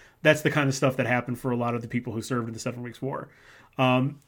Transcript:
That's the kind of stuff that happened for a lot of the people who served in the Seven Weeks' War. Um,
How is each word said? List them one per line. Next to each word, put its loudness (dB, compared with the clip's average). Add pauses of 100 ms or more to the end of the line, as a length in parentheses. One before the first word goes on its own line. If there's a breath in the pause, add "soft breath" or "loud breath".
(220 loud breath)
That's 4
the 4
kind 2
of 0
stuff 2
that 0
happened -2
for -4
a 0
lot -2
of -4
the -10
people -4
who -4
served -4
in -8
the -12
Seven -6
Weeks' -12
War. -6 (500 soft breath)
Um, 4